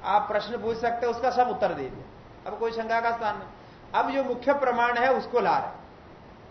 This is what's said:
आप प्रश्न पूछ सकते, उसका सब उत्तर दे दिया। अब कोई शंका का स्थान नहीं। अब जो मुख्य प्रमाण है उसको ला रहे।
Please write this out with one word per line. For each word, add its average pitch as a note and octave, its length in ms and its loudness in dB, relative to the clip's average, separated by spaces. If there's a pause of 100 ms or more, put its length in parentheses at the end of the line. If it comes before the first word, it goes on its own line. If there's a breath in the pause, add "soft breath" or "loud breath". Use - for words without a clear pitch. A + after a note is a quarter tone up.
आप G#3 260 2
प्रश्न G#3 260 -2
पूछ A3 200 -4
सकते, A#3 300 -2
उसका A#3+ 220 0
सब A#3+ 200 4
उत्तर G3+ 180 0
दे D3+ 160 -4
दिया। - 260 -10 (420)
अब G#3+ 80 -8
कोई A3+ 120 -2
शंका A3+ 300 -2
का A#3 100 0
स्थान A3 260 -2
नहीं। F#3+ 120 -14 (460 loud breath)
अब A#3+ 160 2
जो C4+ 120 2
मुख्य B3+ 300 2
प्रमाण A#3+ 440 2
है A#3 160 4
उसको - 260 0
ला E3+ 180 4
रहे। - 240 -6 (680)